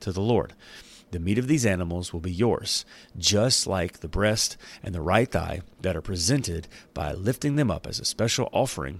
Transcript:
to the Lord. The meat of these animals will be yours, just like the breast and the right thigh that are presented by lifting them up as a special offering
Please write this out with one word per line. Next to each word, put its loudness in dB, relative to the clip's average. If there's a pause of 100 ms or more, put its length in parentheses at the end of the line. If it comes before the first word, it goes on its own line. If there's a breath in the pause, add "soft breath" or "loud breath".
to -4
the -2
Lord. 2 (580 loud breath)
The -4
meat 0
of 0
these 4
animals 0
will -6
be -4
yours, 0 (340 loud breath)
just 4
like -2
the -10
breast 2 (260 loud breath)
and -6
the -4
right 4
thigh -2 (180)
that 0
are -6
presented -2 (260 loud breath)
by -4
lifting 0
them 4
up -4
as -8
a -4
special 0
offering -2